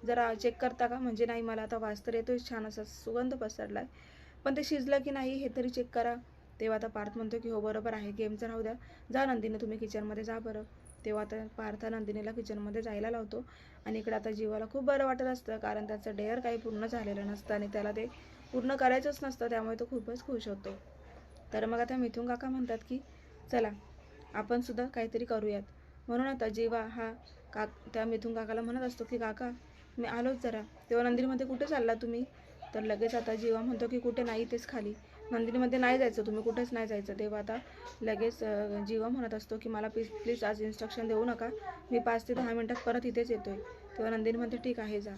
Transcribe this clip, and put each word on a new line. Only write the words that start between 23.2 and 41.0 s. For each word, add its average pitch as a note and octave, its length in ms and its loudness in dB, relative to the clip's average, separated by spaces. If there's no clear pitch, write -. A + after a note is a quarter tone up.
चला A3 420 0
आपण G#3+ 260 2
सुद्धा B3 260 -2
काहीतरी A#3 380 -2
करूयात. G#3+ 360 2
म्हणून A#3+ 200 4
आता B3 220 0
जीवा A3+ 380 2
हा A3+ 240 -4
का-, G#3+ 120 0
त्या A3 120 2
मिथुन A3+ 300 0
काकाला A3+ 260 0
म्हणत A#3+ 200 0
असतो B3 220 -2
की, A#3+ 140 -2
"काका, A#3 320 -2
मी A#3 100 0
आलोच A#3+ 340 0
जरा." A3+ 200 0
तेव्हा A#3+ 140 6
नंदिनी B3 240 4
म्हणते, C4 180 0
"कुठे C4+ 200 0
चालला B3 360 4
तुम्ही?" A#3 220 0
तर A3 100 -2
लगेच A3 320 2
आता A#3 200 2
जीवा A3+ 260 4
म्हणतो A#3+ 260 2
की, B3 120 2
"कुठे A#3+ 240 2
नाही, A3+ 180 2
इथेच A#3 260 -2
खाली." G#3 260 -4
नंदिनी A#3 260 2
म्हणते, B3 200 6
"नाही B3+ 200 8
जायचं, A3+ 280 4
तुम्ही G#3+ 180 0
कुठेच A#3+ 280 2
नाही A3+ 160 0
जायचं." G3+ 320 -4
तेव्हा G#3 200 0
आता A3 180 -2
लगेच, A3 420 2
अ, G#3 400 0
जीवा A3 260 2
म्हणत A#3+ 240 0
असतो A3 240 -4
की, A3+ 120 -4
"मला G#3+ 200 0
प्लीज, G#3+ 260 -2
प्लीज A#3 280 0
आज G#3+ 180 2
इन्स्ट्रक्शन A3 460 -2